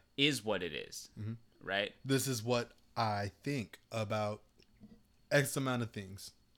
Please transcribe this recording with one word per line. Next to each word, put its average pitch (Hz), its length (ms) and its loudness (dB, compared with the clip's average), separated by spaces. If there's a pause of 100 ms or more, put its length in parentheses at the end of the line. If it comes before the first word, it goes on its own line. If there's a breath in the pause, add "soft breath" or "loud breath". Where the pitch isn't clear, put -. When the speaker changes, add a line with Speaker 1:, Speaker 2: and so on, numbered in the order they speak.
(160)
Speaker 1:
is 139 280 2
what 101 180 0
it 85 100 -4
is, 50 380 -10 (100)
Speaker 2:
Mm-hmm. 107 120 -6 (300)
Speaker 1:
right? 98 300 0 (120)
Speaker 2:
This 135 220 2
is 120 160 -2
what 120 300 0 (240)
I 104 340 2 (140)
think 139 340 -2 (140)
about 107 500 0 (880)
X 139 260 4
amount 131 260 2
of 113 80 -4
things. 101 420 -10 (260)